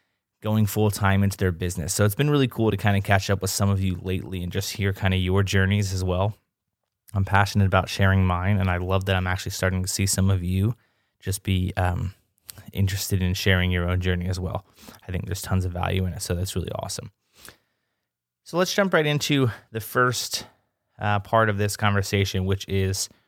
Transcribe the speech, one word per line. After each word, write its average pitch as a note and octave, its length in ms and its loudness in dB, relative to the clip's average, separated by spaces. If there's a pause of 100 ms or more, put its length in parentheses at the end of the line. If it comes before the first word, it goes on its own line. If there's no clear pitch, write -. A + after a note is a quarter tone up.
(420)
going G#2+ 240 2
full G#2 240 0
time G2 340 2
into F#2+ 140 -2
their F#2 140 0
business. F2 420 -6
So G#2 100 2
it's G#2 100 2
been C#3+ 140 0
really C#3+ 180 4
cool A2+ 240 0
to G2+ 60 2
kinda G2 240 2
catch G2 300 2
up G2 100 0
with F#2+ 100 -4
some G2 200 2
of G2 100 2
you F#2 220 0
lately F#2 400 -4
and F2 100 -6
just F#2+ 200 -4
hear G2 200 0
kinda F#2 240 0
your F#2 260 2
journeys G2 520 2
as F#2 100 -2
well. F#2 320 0 (800)
I'm G2 100 0
passionate G2 400 4
about F#2 240 2
sharing F#2+ 380 4
mine, F#2 320 0
and F#2+ 100 2
I F2+ 80 0
love F#2 300 0
that F#2+ 100 2
I'm F#2 100 0
actually F2+ 260 -4
starting F#2 280 0
to F2+ 80 -4
see - 160 -2
some F#2+ 240 2
of F#2 160 0
you F#2+ 320 0 (420)
just - 260 -8
be, F#2 340 0
um, F2+ 340 -2 (640)
interested G2 480 0
in F2+ 100 0
sharing F#2 380 2
your F2 180 0
own F#2 140 0
journey F2+ 240 -2
as F2+ 120 -4
well. - 280 -8 (420)
I F2+ 40 -8
think F#2 120 -6
there's F#2 160 -8
tons F#2 240 0
of F2 80 -4
value F2+ 320 -2
in F2 80 -4
it, E2 80 -12
so - 140 -4
that's F2+ 200 -4
really - 200 -4
awesome. - 360 -10 (1400)
So E3 120 -4
let's F#3 160 0
jump G3 180 2
right D#3+ 140 4
into C#3+ 440 2 (220)
the A2 80 -6
first, - 640 -2 (520)
uh, G#2 220 0
part A2+ 280 2
of G2+ 80 0
this G2+ 220 -2
conversation, G2 640 0
which G2 240 -2
is F#2+ 400 -2 (200)